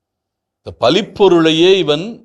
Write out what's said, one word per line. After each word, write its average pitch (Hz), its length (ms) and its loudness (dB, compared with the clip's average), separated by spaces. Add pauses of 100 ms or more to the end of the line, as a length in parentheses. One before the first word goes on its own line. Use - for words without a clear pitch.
(520)
இந்த - 180 -20 (100)
பலிப்பொருளையே 170 1000 0
இவன் 156 280 -4 (180)